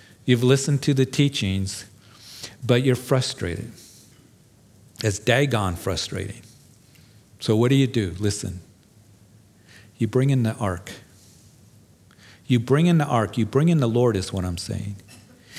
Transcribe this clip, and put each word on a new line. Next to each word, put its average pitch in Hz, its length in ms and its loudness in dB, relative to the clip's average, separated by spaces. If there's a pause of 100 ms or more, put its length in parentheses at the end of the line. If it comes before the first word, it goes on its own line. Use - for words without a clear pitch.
(260)
You've 123 180 4
listened 135 400 2
to 147 100 2
the 131 120 2
teachings, 98 800 -2 (760)
but 123 200 4
you're 123 120 4
frustrated. 120 760 -4 (1300)
It's 104 180 -2
daggone 117 580 2
frustrating. - 640 -6 (960)
So 110 160 0
what 117 140 4
do 135 60 4
you 135 120 4
do? 101 320 -2
Listen. 95 400 -4 (1400)
You 117 100 -2
bring 127 220 2
in 131 140 2
the 113 120 0
ark. 92 360 -6 (1500)
You 123 140 2
bring 135 260 2
in 175 120 4
the 147 80 2
ark. 120 320 0
You 110 80 2
bring 143 240 2
in 165 100 2
the 123 80 2
Lord 117 280 2
is 95 180 -4
what 92 120 -4
I'm 87 120 -6
saying. 98 400 -8 (600)